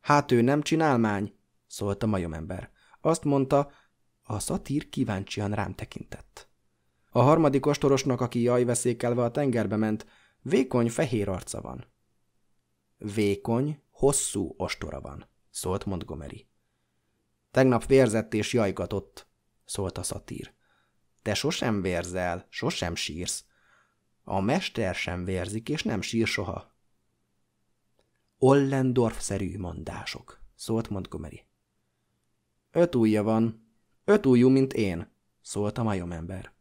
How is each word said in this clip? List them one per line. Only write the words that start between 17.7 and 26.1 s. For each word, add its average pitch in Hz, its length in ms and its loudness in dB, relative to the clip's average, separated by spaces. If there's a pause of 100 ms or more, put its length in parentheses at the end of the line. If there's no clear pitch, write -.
vérzett 117 480 4
és 104 180 0
jajgatott", 98 760 -2 (360)
szólt 92 340 -6
a 90 40 -10
szatír. - 520 -10 (680)
"Te 107 120 -2
sosem 113 480 -2
vérzel, 90 640 -4
sosem - 460 -4
sírsz. 85 500 -8 (800)
A 98 160 -2
mester 110 540 -2
sem 90 300 -6
vérzik, 95 440 -6
és 151 140 -4
nem 110 180 -2
sír 113 260 0